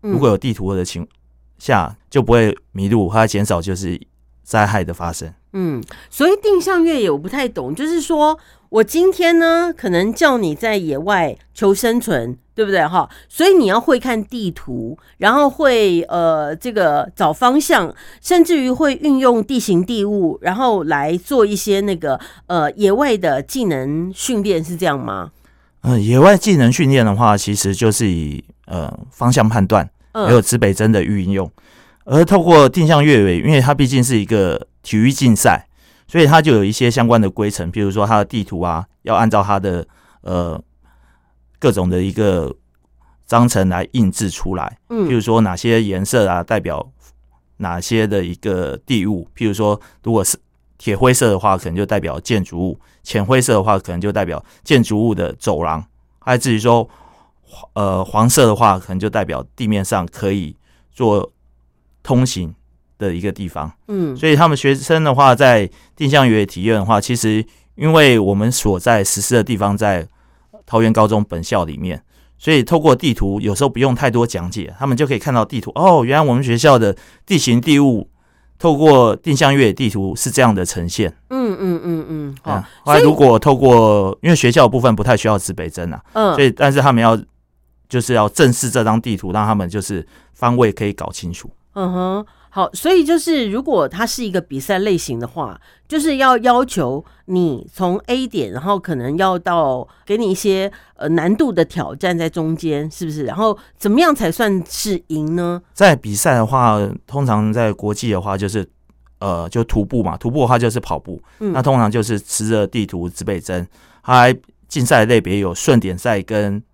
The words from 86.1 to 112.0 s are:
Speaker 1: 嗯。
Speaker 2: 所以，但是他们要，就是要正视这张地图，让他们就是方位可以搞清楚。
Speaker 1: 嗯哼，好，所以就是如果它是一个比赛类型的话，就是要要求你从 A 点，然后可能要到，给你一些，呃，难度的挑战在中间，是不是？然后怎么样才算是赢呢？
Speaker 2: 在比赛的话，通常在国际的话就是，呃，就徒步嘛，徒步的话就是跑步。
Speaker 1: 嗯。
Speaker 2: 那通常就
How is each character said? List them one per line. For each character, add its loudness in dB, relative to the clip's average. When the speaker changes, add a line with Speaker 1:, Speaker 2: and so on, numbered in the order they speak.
Speaker 1:
嗯。 2
Speaker 2:
所 4
以， 6
但 0
是 0
他 4
们 2
要， 4
就 -2
是 -2
要 2
正 4
视 -4
这 0
张 2
地 -6
图， -8
让 0
他 0
们 -2
就 -6
是 -8
方 -2
位 4
可 -6
以 -4
搞 -10
清 -12
楚。 -16
Speaker 1:
嗯 -6
哼， -6
好， -2
所 -2
以 4
就 2
是 -2
如 -4
果 0
它 -6
是 -8
一 -6
个 -2
比 -10
赛 -2
类 0
型 -6
的 -8
话， -10
就 -4
是 -2
要 4
要 2
求 -6
你 -2
从 -2
A -2
点， -6
然 -10
后 -2
可 -6
能 -6
要 0
到， -2
给 -4
你 -2
一 0
些， -2
呃， -10
难 0
度 -2
的 2
挑 -6
战 -4
在 -2
中 -4
间， -6
是 -12
不 -8
是？ -8
然 -8
后 -2
怎 -4
么 2
样 4
才 -2
算 -2
是 -8
赢 -4
呢？ -4
Speaker 2:
在 4
比 -8
赛 0
的 2
话， 2
通 -6
常 0
在 0
国 -6
际 -4
的 -2
话 -6
就 -4
是， -4
呃， -6
就 -2
徒 -2
步 -4
嘛， -6
徒 -6
步 -2
的 0
话 2
就 0
是 -4
跑 -8
步。 -16
Speaker 1:
嗯。 -6
Speaker 2:
那 -2
通 2
常 2
就 -2